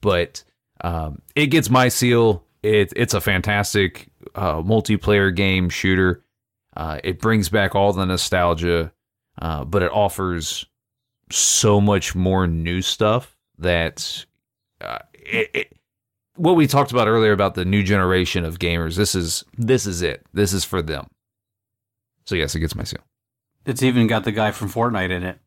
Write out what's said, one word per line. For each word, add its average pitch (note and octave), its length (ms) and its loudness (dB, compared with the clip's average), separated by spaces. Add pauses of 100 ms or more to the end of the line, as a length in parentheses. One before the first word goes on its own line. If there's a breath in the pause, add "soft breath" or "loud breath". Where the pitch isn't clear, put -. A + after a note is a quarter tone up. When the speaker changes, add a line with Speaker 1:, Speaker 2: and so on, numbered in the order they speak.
Speaker 1:
But, F2+ 420 -2 (380)
um, D#2+ 420 -6 (140)
it D3 120 2
gets B2+ 220 2
my B2 180 6
seal. A#2 560 2 (200)
It, G#2 320 2
it's - 180 0
a G2 60 0
fantastic, G2+ 880 -2 (260)
uh, D#2 220 -2
multiplayer G2+ 760 2
game F#2 360 0
shooter. F#2 560 0 (520)
Uh, D#2 280 -8
it F#2 160 -6
brings A2 280 2
back G2 280 0
all G2+ 160 4
the F#2 120 -2
nostalgia, E2+ 880 0 (480)
uh, D#2 240 -6
but F#2 200 -2
it - 80 -2
offers F#2 720 -4 (640)
so - 500 2
much G2+ 360 0
more F#2 320 2
new E2+ 340 -2
stuff A2 540 -2 (220)
that, E2+ 680 -4 (540)
uh, G#1+ 180 -10 (160)
it, A2+ 400 -6
it, - 220 -8 (580)
what F3 220 4
we D#3 100 6
talked C#3 240 2
about A#2+ 160 2
earlier A2 260 4
about G2 220 0
the F2+ 100 -4
new G2 200 2
generation F#2 600 2
of E2 140 -8
gamers, E2+ 380 -2
this G2+ 180 0
is, E2+ 300 -4 (120)
this A#2 300 0
is F2+ 160 -6
it. D2+ 300 -6
This F#2+ 200 2
is F#2+ 120 -2
for F#2 180 -4
them. D#2 240 -8 (1160)
So - 100 -6
yes, D#2+ 220 -2
it D#2+ 40 -2
gets D#2+ 140 -4
my - 100 -8
seal. - 180 -12 (640)
Speaker 2:
It's B2+ 200 -4
even A#2+ 240 4
got A2 160 0
the A2 80 -2
guy G#2+ 180 0
from G2+ 200 -8
Fortnite A2 400 -2
in F2+ 120 -2
it. F2+ 240 -8